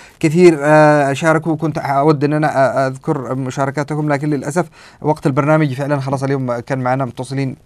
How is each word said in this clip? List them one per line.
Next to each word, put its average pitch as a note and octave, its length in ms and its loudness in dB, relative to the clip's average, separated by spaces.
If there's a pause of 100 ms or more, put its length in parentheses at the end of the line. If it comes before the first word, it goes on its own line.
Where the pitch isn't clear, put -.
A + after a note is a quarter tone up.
(200)
كثير، E3 420 4
آه، D3+ 500 4
شاركوا. D#3+ 440 0
كنت D#3 220 -4
أود C#3 460 2
أن D3 80 0
أنا، D3+ 240 0
آه، C3 300 2
أذكر C3 480 -6
مشاركاتكم، C#3 800 -4
لكن D3 180 -2
للأسف D3 360 -2 (360)
وقت D3+ 240 -2
البرنامج D3 460 2
فعلًا C#3 280 -4
خلاص. C3 220 -6
اليوم C3+ 360 -4
كان C3 200 -6
معنا C3 260 -2
متصلين C3 600 -6